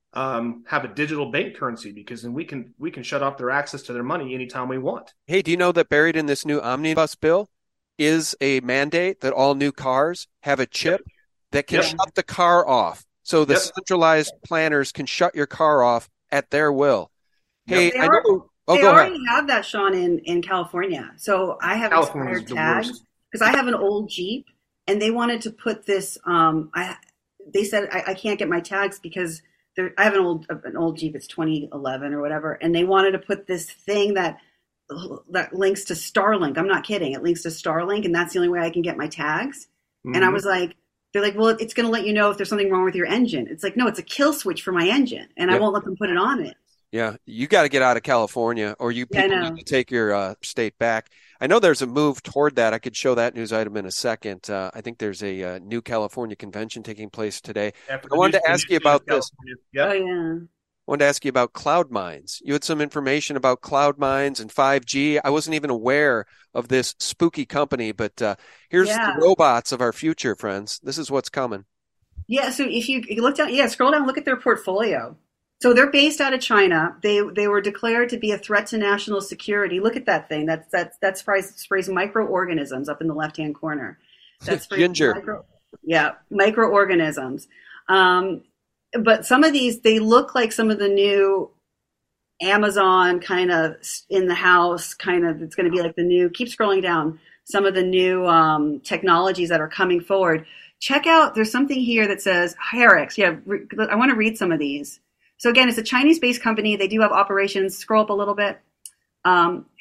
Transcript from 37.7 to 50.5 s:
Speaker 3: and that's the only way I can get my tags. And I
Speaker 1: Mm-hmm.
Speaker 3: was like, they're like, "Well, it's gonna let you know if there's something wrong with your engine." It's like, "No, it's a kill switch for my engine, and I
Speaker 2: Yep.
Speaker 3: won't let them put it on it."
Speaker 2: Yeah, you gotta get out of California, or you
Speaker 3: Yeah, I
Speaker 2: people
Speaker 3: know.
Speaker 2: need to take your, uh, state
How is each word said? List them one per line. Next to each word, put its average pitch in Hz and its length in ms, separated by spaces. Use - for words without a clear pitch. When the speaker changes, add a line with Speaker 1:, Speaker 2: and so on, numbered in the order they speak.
Speaker 3:
and 170 80
that's 170 180
the 190 60
only 175 100
way 175 120
I 165 100
can 175 120
get 165 140
my 151 120
tags. 160 600
And 127 100
I 180 40
Speaker 1:
Mm-hmm. 190 120
Speaker 3:
was 196 140
like, 180 300
they're 202 100
like, 202 140
"Well, 220 120
it's 220 260
gonna 233 160
let 220 160
you 214 80
know 208 160
if 208 80
there's 196 100
something 202 220
wrong 185 140
with 185 100
your 180 120
engine." 175 420
It's - 140
like, 196 140
"No, 247 120
it's 214 100
a 170 40
kill 285 300
switch 165 300
for 185 100
my 175 160
engine, 254 480
and 180 140
I 196 40
Speaker 2:
Yep. 202 60
Speaker 3:
won't 208 140
let 202 100
them 190 140
put 208 100
it 175 80
on 220 240
it." - 160
Speaker 2:
Yeah, 110 240
you 120 220
gotta 165 200
get 135 140
out 123 140
of 113 80
California, 113 760
or 120 140
you 123 180
Speaker 3:
Yeah, 135 100
I - 40
Speaker 2:
people 190 160
Speaker 3:
know. 170 80
Speaker 2:
need 165 100
to 156 60
take 131 260
your, 110 240
uh, 101 280
state - 360